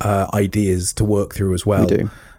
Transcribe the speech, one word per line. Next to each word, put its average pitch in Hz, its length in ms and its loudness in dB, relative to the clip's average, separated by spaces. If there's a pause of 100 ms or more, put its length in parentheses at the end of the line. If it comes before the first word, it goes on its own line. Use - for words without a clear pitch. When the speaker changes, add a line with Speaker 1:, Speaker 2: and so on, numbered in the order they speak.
Speaker 1:
uh, 98 320 0
ideas 95 600 0
to 110 120 0
work 101 280 0
through 95 200 -2
as 90 120 -4
well. 104 220 2
Speaker 2:
We 104 100 2
do. 104 120 -4 (300)